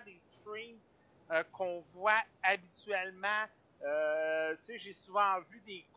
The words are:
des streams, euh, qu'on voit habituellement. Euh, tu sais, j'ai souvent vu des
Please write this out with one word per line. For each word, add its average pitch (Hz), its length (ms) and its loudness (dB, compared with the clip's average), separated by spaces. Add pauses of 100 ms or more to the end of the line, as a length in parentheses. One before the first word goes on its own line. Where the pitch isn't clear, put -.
des 185 160 -20 (140)
streams, 220 440 -12 (540)
euh, 165 120 4 (100)
qu'on 175 400 -4
voit 214 300 4 (200)
habituellement. 190 1000 -2 (360)
Euh, 156 760 0
tu - 60 -20
sais, 233 140 -12
j'ai 196 160 -12
souvent 190 460 0 (100)
vu 214 160 -20
des 190 200 -14 (120)